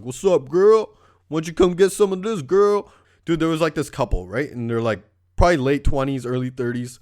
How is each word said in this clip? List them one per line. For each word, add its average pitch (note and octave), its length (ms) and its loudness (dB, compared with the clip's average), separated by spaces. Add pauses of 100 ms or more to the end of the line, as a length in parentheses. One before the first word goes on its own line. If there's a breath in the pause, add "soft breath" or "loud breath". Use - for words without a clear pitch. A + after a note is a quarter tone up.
What's B2 200 -12
up, E3 240 2
girl? G3+ 480 4 (320 soft breath)
Why D3 100 -6
don't D#3+ 100 -4
you E3+ 60 -12
come F3+ 200 2
get F3+ 180 4
some G3+ 200 2
of F#3 100 -6
this, G#3 200 -4
girl? G3+ 500 2 (320 soft breath)
Dude, E3 160 -2
there D#3+ 80 0
was, E3 120 -2
like, D#3+ 140 0
this D3+ 160 -4
couple, G#2 380 -4
right? A#2 220 -6
And A#2 200 -8
they're, A#2 100 -2
like, A2 240 -2 (320)
probably F3 200 4
late C#3 280 0
twenties, C3+ 400 0
early B2+ 260 -4
thirties B2 520 -6